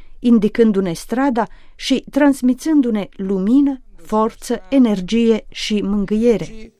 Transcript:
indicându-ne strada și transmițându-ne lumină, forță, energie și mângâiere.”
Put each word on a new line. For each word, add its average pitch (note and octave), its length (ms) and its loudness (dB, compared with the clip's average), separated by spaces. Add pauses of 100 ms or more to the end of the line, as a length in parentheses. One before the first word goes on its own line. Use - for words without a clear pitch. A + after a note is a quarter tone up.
(180)
indicându-ne G#3+ 720 2
strada A#3 540 -2 (280)
și - 360 -2
transmițându-ne B3+ 1000 0
lumină, G#3+ 680 0 (160)
forță, A3 720 -4
energie A3+ 800 2
și - 340 -6
mângâiere.” G#3 960 -2